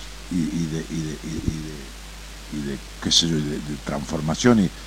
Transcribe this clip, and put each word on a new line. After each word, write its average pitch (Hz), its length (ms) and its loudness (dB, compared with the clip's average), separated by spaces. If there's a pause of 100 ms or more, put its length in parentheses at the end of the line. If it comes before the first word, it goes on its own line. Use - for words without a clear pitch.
(300)
y, 92 60 0
y 82 340 2
de, 80 80 -2 (120)
y 82 100 -2
de, 76 120 -4 (120)
y, 80 120 -6 (100)
y - 1120 -8
de, - 20 -4
y 69 80 -4
de, 67 80 -4 (240)
qué 87 80 -2
sé 85 160 6
yo, 82 80 4
de, 76 80 2
de 73 420 -2
transformación 78 760 4
y, - 20 8
y, 82 60 6 (180)